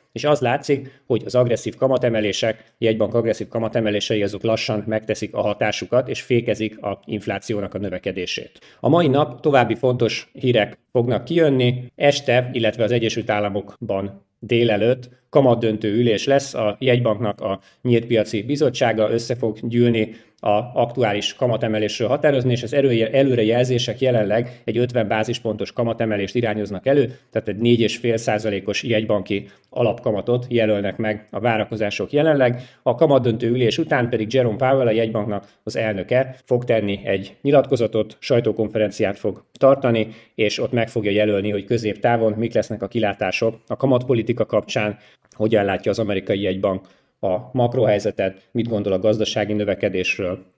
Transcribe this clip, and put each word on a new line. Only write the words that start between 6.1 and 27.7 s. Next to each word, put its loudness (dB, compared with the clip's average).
fékezik -2
a -6
inflációnak -6
a -6
növekedését. -8
A 2
mai 4
nap 0
további 4
fontos 0
hírek 0
fognak 0
kijönni. 2
Este, 2
illetve 0
az 0
Egyesült -2
Államokban -4
délelőtt 2
kamatdöntő 2
ülés 2
lesz, 0
a -2
jegybanknak 0
a -4
nyílt 2
piaci 0
bizottsága 0
össze -2
fog -4
gyűlni 2
a 0
aktuális -2
kamatemelésről -2
határozni, 2
és -2
az -6
erője-, 2
előrejelzések 2
jelenleg 0
egy -2
ötven 0
bázispontos -2
kamatemelést -2
irányoznak -2
elő, 2
tehát -4
egy -4
négy 4